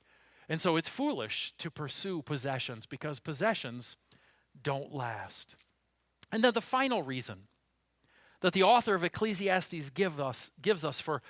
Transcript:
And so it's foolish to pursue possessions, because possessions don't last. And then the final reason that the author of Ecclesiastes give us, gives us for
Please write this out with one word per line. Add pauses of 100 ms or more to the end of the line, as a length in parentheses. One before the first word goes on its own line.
(480)
And
so
it's
foolish
to
pursue
possessions,
because
possessions (640)
don't
last. (760)
And
then
the
final
reason (920)
that
the
author
of
Ecclesiastes
give
us, (100)
gives
us
for